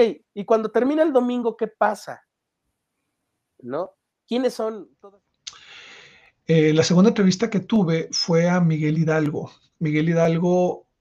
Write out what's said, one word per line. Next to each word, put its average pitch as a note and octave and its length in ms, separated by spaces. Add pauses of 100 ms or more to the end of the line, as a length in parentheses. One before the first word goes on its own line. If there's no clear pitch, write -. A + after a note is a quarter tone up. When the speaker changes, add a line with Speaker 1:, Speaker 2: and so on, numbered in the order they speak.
(340)
Speaker 1:
y G3+ 100
cuando A3 260
termina C4+ 320
el D#4+ 100
domingo, B3 440
¿qué A3 120
pasa? G#3 540 (1400)
¿No? C#3 300 (340)
¿Quiénes B3 280
son A3 340 (120)
todas? G3+ 220 (1200)
Speaker 2:
Eh, D#3 280
la D#3+ 80
segunda F3+ 280
entrevista G3 380
que G3 120
tuve E3 520
fue E3+ 360
a F3+ 120
Miguel D#3 380
Hidalgo. D#3 520 (280)
Miguel D#3 300
Hidalgo, E3+ 800 (120)